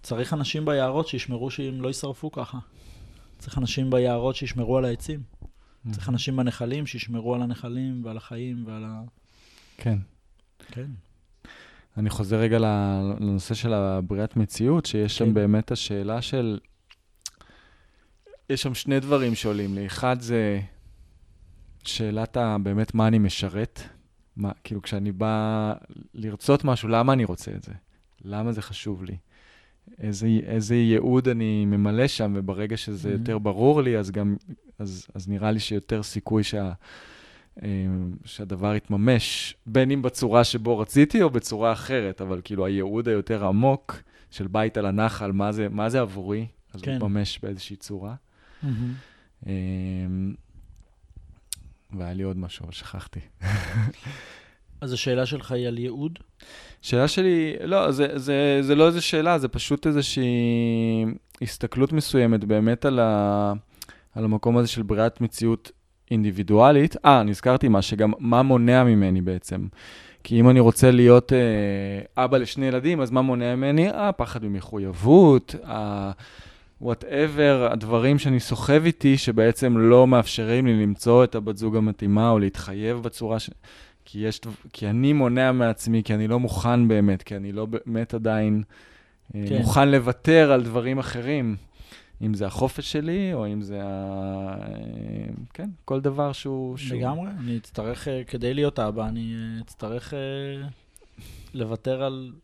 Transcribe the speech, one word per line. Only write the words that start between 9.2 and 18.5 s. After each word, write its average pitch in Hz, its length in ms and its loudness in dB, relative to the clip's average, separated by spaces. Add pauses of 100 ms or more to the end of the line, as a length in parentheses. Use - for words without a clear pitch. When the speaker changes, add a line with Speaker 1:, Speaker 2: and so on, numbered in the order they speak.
Speaker 2:
כן. 110 220 -2 (760)
Speaker 1:
כן. 127 140 -12 (1120)
Speaker 2:
אני 104 120 0
חוזר 104 260 -2
רגע 113 220 2
ל-, 101 600 0
לנושא 101 340 -2
של 113 180 -4
הבריאת 98 640 -2
מציאות, 123 500 0
שיש 104 320 -2
שם 113 60 0
Speaker 1:
כן. 110 100 4
Speaker 2:
באמת 104 380 2
השאלה 107 500 -6
של, 117 360 -4 (1900)